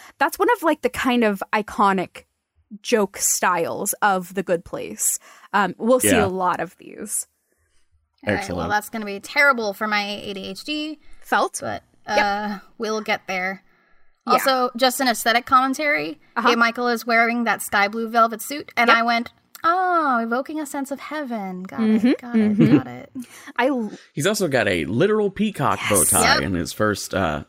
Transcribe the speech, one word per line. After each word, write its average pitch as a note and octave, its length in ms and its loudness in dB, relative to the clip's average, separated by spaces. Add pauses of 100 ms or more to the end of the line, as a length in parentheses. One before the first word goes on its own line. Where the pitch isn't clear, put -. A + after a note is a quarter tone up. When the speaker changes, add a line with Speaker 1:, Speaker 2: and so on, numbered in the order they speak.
(180)
Speaker 1:
That's D#4+ 200 0
one G4 80 2 (100)
of, - 60 -12
like, D#4 200 0
the B3 60 0
kind B3 360 0
of G3+ 180 0 (100)
iconic G3+ 720 0 (600)
joke G#3+ 340 0
styles F3 760 -2
of F#3 400 0
The F#3 100 -4
Good F3 200 0
Place. - 540 -6 (340)
Um, F#3+ 240 0
we'll B3 220 2
see G#3+ 120 2
Speaker 2:
Yeah. F#3 160 4
Speaker 1:
a - 20 -2
lot F#3 320 -2
of - 180 -8
these. - 480 -10 (1000)
Speaker 3:
All G#2 80 0
right, F#3 60 0
Speaker 2:
Excellent. - 200 -6
Speaker 3:
well, - 100 -4
that's G#3 220 -2
gonna A3 140 -10
be G3+ 140 -8
terrible B3 540 2
for G#3+ 160 -4
my G#3 160 0
A G#3 300 -10
D F#3+ 100 -12
H F#3+ 180 -12
D. D4+ 380 -8 (200)
Speaker 1:
Felt. - 400 0
Speaker 3:
But, G#2+ 220 -8 (260)
Speaker 1:
Yep. F3 120 2
Speaker 3:
uh, G#3 380 -2 (200)
we'll A3 220 -4
get G#3+ 260 -4
there. F#3+ 380 -6 (600)
Speaker 1:
Yeah. - 100 4
Speaker 3:
Also, B3+ 420 2
just B3+ 240 2
an B3+ 80 2
aesthetic A#3 380 0
commentary. D4 720 0 (160)
Speaker 1:
Uh-huh. A#3+ 140 2
Speaker 3:
Hey, A#3+ 40 4
Michael A#3 320 0
is A#3 180 0
wearing A#3 380 2
that G#3 180 0
sky G3+ 280 0
blue A3+ 200 -4
velvet A3+ 320 2
suit, - 360 -10
and A#3+ 100 2
Speaker 1:
Yep. C#4 100 6
Speaker 3:
I C#4+ 60 2
went, A#3 300 -2 (320)
"Oh, E4+ 580 2
evoking C4 380 -4
a D4 60 -6
sense C#4 260 -8
of C4 80 -10
heaven. G#3+ 640 -8
Got - 160 -10
Speaker 1:
Mm-hmm, A3 260 4
Speaker 3:
it, C#4 140 4
got A#3+ 160 -12
Speaker 1:
mm-hmm. G#3+ 260 4
Speaker 3:
it, - 140 8
got - 100 2
it." - 240 -16 (460)
Speaker 1:
I A#3+ 120 2
l- A#3+ 220 0 (220)
Speaker 2:
He's D3 160 -2
also G3+ 180 0
got A#2+ 220 2
a F2 160 2
literal G3+ 460 2
peacock D3+ 500 0
Speaker 1:
Yes. - 100 -4
Speaker 2:
bow G2+ 140 4 (140)
tie - 160 4
Speaker 3:
Yep. - 80 0
Speaker 2:
in F#2 120 -2
his E2 180 -2
first, - 420 -2
uh, D#2 340 -2